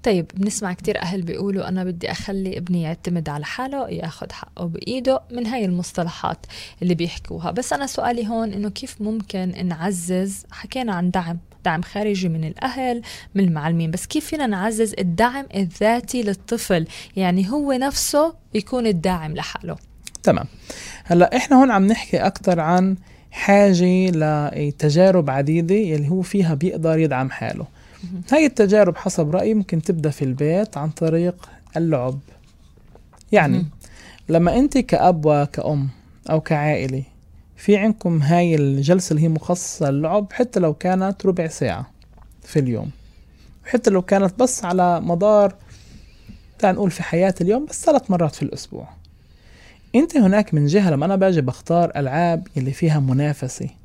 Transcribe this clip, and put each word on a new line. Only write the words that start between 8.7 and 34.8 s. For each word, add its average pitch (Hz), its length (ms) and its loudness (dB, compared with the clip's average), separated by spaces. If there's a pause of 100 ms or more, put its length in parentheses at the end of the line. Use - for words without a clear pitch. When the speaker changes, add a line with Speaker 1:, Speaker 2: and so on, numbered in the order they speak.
Speaker 1:
كيف - 300 -14
ممكن 196 680 -6
نعزز، 185 840 -4
حكينا 240 440 -6
عن 180 160 0
دعم، 170 280 -4 (260)
دعم 170 180 -2
خارجي 202 460 -2
من 160 160 -2
الأهل، 247 580 -4 (320)
من 196 100 2
المعلمين، 165 460 0
بس 175 160 -6
كيف 302 200 -4
فينا 302 200 -4
نعزز 214 520 -2
الدعم 233 560 0
الذاتي 220 680 0
للطفل؟ 196 640 -2 (300)
يعني 185 340 2
هو 285 220 0
نفسه 285 640 0 (200)
يكون 226 320 -2
الداعم 170 480 -2
لحاله. - 420 -8 (460)
Speaker 2:
تمام. - 240 2 (580)
هلأ 175 320 4
إحنا 262 200 4
هون 262 140 8
عم 190 160 4
نحكي 214 300 0
أكتر 180 440 0
عن 180 360 2 (340)
حاجة 185 800 4
لتجارب 151 1200 2
عديدة 160 440 2
يلي 156 340 0
هو 185 140 0
فيها 175 320 0
بيقدر 160 440 0
يدعم 135 320 0
حاله. 113 360 -8 (380)
Speaker 1:
مهم. 180 180 -10 (100)
Speaker 2:
هاي 311 140 6
التجارب 202 500 4
حسب 165 340 -2
رأيي 202 240 0
ممكن 190 280 0
تبدأ 156 280 -2
في 143 140 -6
البيت 147 520 -2
عن 151 140 -4
طريق 170 580 -2 (280)
اللعب. 139 420 0 (1120)
يعني 175 260 4
Speaker 1:
مهم. 156 120 -4 (580)
Speaker 2:
لما 170 280 2
أنت 277 220 2
كأب 180 480 2